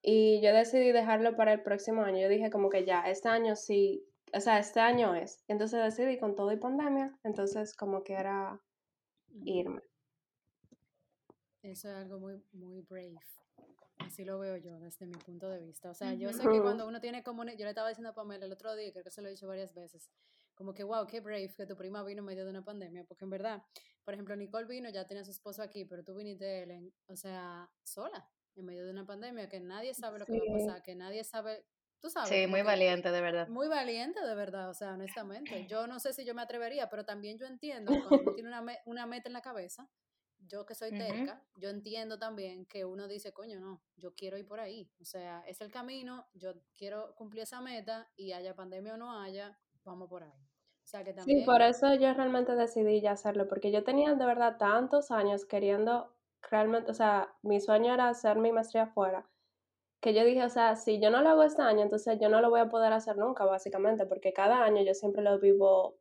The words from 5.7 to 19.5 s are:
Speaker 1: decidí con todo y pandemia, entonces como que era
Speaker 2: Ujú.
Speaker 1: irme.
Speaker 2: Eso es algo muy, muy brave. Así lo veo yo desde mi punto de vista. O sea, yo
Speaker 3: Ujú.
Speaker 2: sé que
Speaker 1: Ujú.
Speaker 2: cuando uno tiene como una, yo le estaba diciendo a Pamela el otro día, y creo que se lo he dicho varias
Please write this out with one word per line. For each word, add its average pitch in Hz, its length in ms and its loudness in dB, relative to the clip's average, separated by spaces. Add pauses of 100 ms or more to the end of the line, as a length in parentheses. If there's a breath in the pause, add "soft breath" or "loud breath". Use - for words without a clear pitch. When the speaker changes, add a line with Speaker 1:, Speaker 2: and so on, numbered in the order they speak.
Speaker 1:
decidí 247 360 0
con 208 160 -2
todo 202 160 0
y 214 60 0
pandemia, 269 680 -2
entonces 208 520 -4
como 196 280 -4
que 196 100 -10
era 196 480 -6 (680)
Speaker 2:
Ujú. 202 160 -18
Speaker 1:
irme. 180 360 -4 (1800)
Speaker 2:
Eso 196 260 -16
es 196 60 -12
algo 190 240 -14
muy, 196 240 -14 (100)
muy 180 280 -18
brave. 180 380 -18 (800)
Así 185 260 -14
lo 190 140 -8
veo 190 180 -8
yo 165 220 -16
desde 170 260 -18
mi 175 140 -16
punto 175 300 -14
de 185 100 -10
vista. 165 320 -18
O - 20 -16
sea, - 220 -8
yo 233 140 -8
Speaker 3:
Ujú. 226 40 -8
Speaker 2:
sé 233 160 0
que 220 120 4
Speaker 1:
Ujú. - 0 -
Speaker 2:
cuando 220 260 -2
uno 233 140 -12
tiene 240 220 -10
como 233 180 -12
una, 233 120 -12
yo 208 120 -12
le 208 60 -6
estaba 220 180 -6
diciendo 226 200 -12
a 220 60 -18
Pamela 202 300 -14
el 190 80 -12
otro 220 220 -12
día, 214 120 -12
y 185 40 -14
creo 185 120 -18
que 185 80 -20
se 208 100 -18
lo 202 60 -14
he 196 40 -14
dicho 190 160 -18
varias 190 280 -12